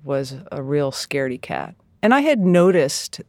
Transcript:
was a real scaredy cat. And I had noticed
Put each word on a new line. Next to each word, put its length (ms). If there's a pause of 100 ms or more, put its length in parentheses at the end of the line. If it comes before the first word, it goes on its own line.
was 320 (160)
a 100
real 300
scaredy 500
cat. 320 (300)
And 100
I 60
had 220
noticed 880